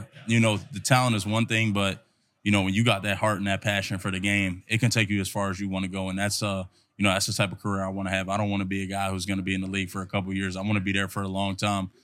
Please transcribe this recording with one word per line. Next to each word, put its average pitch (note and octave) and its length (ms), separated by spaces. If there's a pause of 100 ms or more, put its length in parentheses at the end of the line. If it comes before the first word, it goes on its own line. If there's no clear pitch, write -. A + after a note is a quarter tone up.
(260)
you A2+ 140
know, A2 180 (140)
the G2 80
talent B2+ 360
is F#2+ 100
one A2 200
thing, A2 260
but, G2 320 (380)
you G#2 100
know, G2+ 100
when F#2+ 120
you A#2 100
got G2+ 180
that G2+ 160
heart G#2+ 200
and G2 80
that G2 140
passion G2+ 380
for G2 120
the F#2 100
game, F#2+ 480
it A2+ 100
can A#2 120
take G#2 200
you G#2 100
as F#2 80
far G2+ 220
as F2+ 80
you G2+ 100
wanna F#2+ 200
go. F#2+ 200
And F#2 100
that's, G2+ 240
uh, G2 220 (320)
you G2+ 80
know, G2+ 60
that's F#2+ 160
the - 60
type G2+ 200
of - 80
career G2 240
I F#2+ 40
wanna F#2+ 220
have. F#2+ 180
I G2 80
don't G#2 140
wanna G2 140
be G2 180
a F#2+ 40
guy G2 240
who's F#2 160
gonna F#2+ 160
be F#2+ 120
in F#2+ 60
the F#2+ 60
league F#2+ 240
for G2 120
a F2+ 40
couple F#2+ 240
of F#2+ 60
years. F#2+ 200
I F#2 60
wanna G#2 180
be G2 120
there G2 160
for G2+ 140
a G2 60
long G2 280
time G2 340 (120)